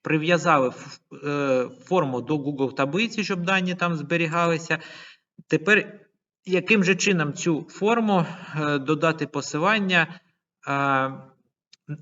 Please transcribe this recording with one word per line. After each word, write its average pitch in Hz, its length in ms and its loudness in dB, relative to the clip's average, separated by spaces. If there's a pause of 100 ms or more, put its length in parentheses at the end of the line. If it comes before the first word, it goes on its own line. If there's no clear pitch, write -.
прив'язали 156 680 2
ф-, - 300 -12 (260)
е, 139 440 0 (160)
форму 139 360 0
до 151 160 -2
Google 135 380 -2
таблиці, 202 500 -2
щоб 175 200 -4
дані 185 300 0
там 175 200 -2
зберігалися. 165 840 0 (720)
Тепер 180 520 2 (440)
яким 185 400 2
же 185 100 4
чином 170 400 0
цю 160 340 -2
форму, 208 580 2 (300)
е, 147 220 0
додати 156 480 0
посилання, 175 960 0 (480)
е, 139 440 0 (880)